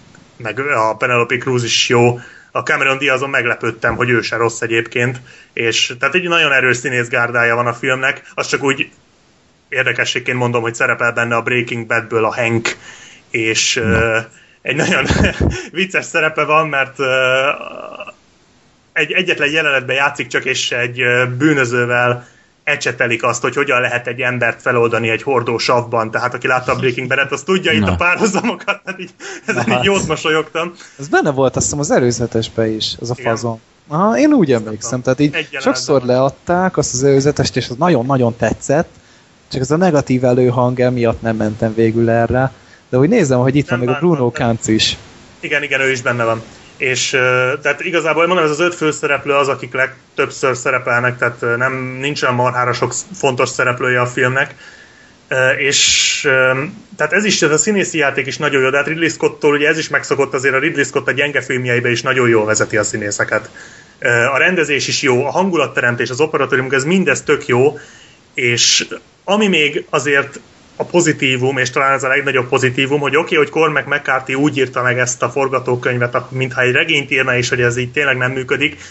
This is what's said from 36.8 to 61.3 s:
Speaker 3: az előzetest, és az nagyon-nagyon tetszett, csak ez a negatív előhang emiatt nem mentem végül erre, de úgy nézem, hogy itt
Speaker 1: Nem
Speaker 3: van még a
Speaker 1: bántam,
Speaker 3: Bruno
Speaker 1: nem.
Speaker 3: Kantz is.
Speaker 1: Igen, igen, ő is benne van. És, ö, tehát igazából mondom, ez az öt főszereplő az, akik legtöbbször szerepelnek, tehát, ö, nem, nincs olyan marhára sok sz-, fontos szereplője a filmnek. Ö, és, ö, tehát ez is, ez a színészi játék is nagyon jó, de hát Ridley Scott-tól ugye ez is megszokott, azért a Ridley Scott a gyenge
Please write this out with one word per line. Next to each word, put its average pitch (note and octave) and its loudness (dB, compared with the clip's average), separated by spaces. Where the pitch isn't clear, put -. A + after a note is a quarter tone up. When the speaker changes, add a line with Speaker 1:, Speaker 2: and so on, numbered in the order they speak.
Speaker 3:
az B2+ -2
előzetest, C#3 2
és B2 -2
az B2 -8
nagyon-nagyon B2+ 2
tetszett, C3+ 0
csak C3 -2
ez C3 -2
a D#3 2
negatív C#3+ 2
előhang B2 4
emiatt B2 2
nem A2+ 0
mentem A2 -2
végül A2+ 2
erre, A#2 2
de B2+ 0
úgy C#3+ 4
nézem, D3+ 2
hogy C3 2
itt D3 0
Speaker 1:
Nem A#2+ 0
Speaker 3:
van B2 0
még B2+ 0
a C3+ -6
Speaker 1:
bántam, F3 2
Speaker 3:
Bruno B2+ 2
Speaker 1:
nem. B2+ 0
Speaker 3:
Kantz A2+ -2
is. A2 0
Speaker 1:
Igen, D3 -2
igen, C3+ -2
ő C3 2
is B2+ -2
benne A#2+ -2
van. A2+ 0
És, B2+ -2
ö, B2+ 2
tehát D3 -2
igazából D#3+ 0
mondom, F3 2
ez D3+ 2
az D3 -2
öt F3 0
főszereplő C#3+ 0
az, C#3+ 2
akik B2+ -4
legtöbbször C3 -2
szerepelnek, B2 0
tehát, A#2+ -4
ö, A#2 0
nem, B2+ -4
nincs C#3+ -4
olyan B2+ 2
marhára B2 0
sok B2 -2
sz-, - -8
fontos B2+ 0
szereplője B2 0
a B2 0
filmnek. C3 -2
Ö, C3 2
és, - 0
ö, C3 2
tehát D3+ -2
ez G#3 2
is, G#3 0
ez D#3 2
a D#3 2
színészi F#3+ 0
játék C#3 0
is B2+ -8
nagyon C#3+ 0
jó, C3 2
de C#3 2
hát C#3+ 0
Ridley D#3+ -2
Scott-tól D3+ 0
ugye D3 2
ez D#3+ 2
is D#3 -6
megszokott, C3+ -2
azért C3+ 0
a C3 2
Ridley C#3+ 0
Scott C3+ -4
a - 0
gyenge C#3 -2